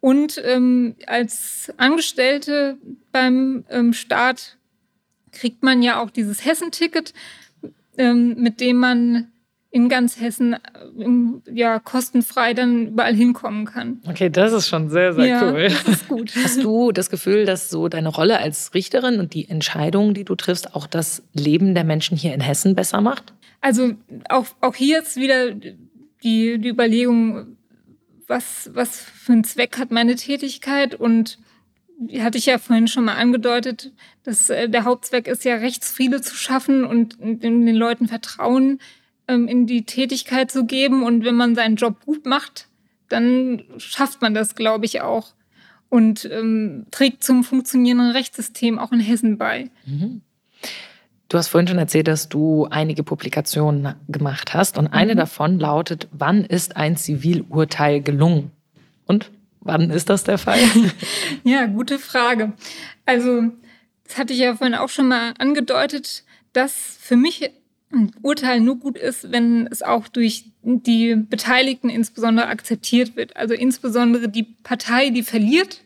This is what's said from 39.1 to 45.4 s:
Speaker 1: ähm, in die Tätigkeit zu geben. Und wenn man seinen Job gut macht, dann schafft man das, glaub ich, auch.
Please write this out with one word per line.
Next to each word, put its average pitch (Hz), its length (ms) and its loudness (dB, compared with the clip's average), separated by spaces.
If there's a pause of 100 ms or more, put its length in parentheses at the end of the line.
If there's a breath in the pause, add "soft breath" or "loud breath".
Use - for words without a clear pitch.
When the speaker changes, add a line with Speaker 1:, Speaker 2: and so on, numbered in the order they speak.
Speaker 1:
ähm, 240 200 2
in 247 200 2
die 233 160 0
Tätigkeit 254 680 -2
zu 262 160 0
geben. 262 380 2
Und 233 220 2
wenn 240 100 0
man 240 200 4
seinen 220 200 2
Job 220 300 -2
gut 302 200 -4
macht, - 420 -6 (420)
dann 247 540 0 (140)
schafft - 440 -4
man 220 120 0
das, 208 220 -2
glaub 220 300 0
ich, - 160 -4
auch. - 320 -4 (560 soft breath)